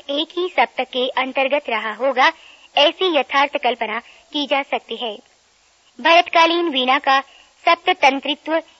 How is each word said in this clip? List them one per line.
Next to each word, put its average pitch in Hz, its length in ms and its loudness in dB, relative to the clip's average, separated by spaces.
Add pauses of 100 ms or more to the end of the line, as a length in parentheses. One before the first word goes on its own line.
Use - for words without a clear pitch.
(100)
एक 302 280 -6
ही 359 100 -2
सप्तक 254 360 -2
के 254 240 -4
अंतर्गत 262 600 -2
रहा 220 240 -6
होगा, 262 400 2 (440)
ऐसी 302 420 2
यथार्थ 277 380 0
कल्पना 233 440 -4
की - 460 -8
जा 277 160 -2
सकती 233 340 -8
है। 220 200 -8 (840)
भरतकालीन 339 680 4
वीणा 262 300 0
का 269 220 2 (480)
सप्ततंत्रित्व 302 920 0 (180)